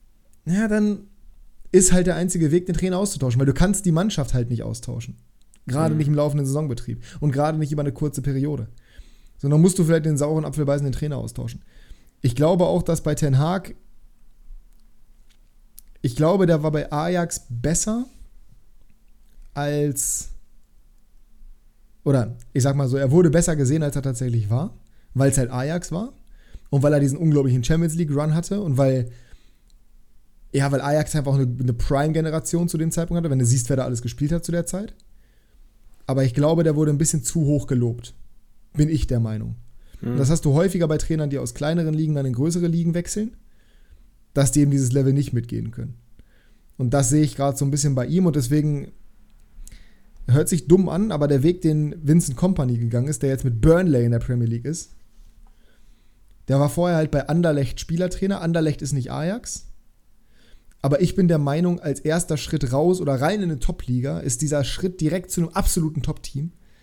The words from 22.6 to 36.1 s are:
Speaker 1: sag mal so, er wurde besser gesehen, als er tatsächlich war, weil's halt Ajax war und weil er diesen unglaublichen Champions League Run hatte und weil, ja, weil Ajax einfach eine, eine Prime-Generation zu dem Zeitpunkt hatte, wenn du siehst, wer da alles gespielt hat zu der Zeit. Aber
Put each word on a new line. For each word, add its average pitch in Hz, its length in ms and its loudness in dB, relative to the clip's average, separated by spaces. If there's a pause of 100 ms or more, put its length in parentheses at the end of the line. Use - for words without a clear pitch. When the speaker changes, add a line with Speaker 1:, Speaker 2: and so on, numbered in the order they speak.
Speaker 1:
sag 139 120 0
mal 139 120 0
so, 131 100 0
er 135 140 2
wurde 170 180 6
besser 170 260 2
gesehen, 143 280 0
als 143 120 -4
er 139 60 -4
tatsächlich 123 480 -2
war, 135 280 -2 (360)
weil's 135 240 2
halt 123 140 0
Ajax 147 400 -6
war 214 220 -6 (560)
und 139 140 2
weil 147 100 4
er 143 60 4
diesen 143 180 2
unglaublichen 139 460 2
Champions 160 320 0
League 156 200 -2
Run 151 180 0
hatte 185 280 -2
und 147 160 -2
weil, 131 340 2 (1400)
ja, 139 180 2
weil 135 100 2
Ajax 151 340 0
einfach 143 200 0
eine, 131 240 2
eine 123 140 0
Prime-Generation 156 960 0
zu 165 80 -4
dem 160 140 0
Zeitpunkt 170 280 -2
hatte, 165 100 -2
wenn 135 100 2
du 123 60 4
siehst, 123 240 4
wer 139 60 2
da 127 80 0
alles 123 180 -4
gespielt 147 300 -4
hat 170 140 -2
zu 170 80 -4
der 170 120 -2
Zeit. 196 300 -8 (1080)
Aber 135 180 0